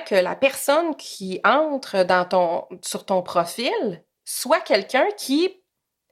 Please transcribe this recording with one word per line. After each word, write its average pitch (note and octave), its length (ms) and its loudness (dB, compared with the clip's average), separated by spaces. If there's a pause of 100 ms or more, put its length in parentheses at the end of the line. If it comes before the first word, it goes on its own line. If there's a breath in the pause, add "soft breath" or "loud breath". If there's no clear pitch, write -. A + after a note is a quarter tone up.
que - 80 -6
la F3+ 220 2
personne C#4+ 600 0
qui F#3 460 -10
entre C4+ 600 2
dans F3+ 220 2
ton, F3+ 400 0 (180)
sur - 220 -8
ton F#3 180 0
profil A#3 800 -2 (200)
soit - 360 0
quelqu'un C4 480 0 (100)
qui D#4+ 320 0 (640)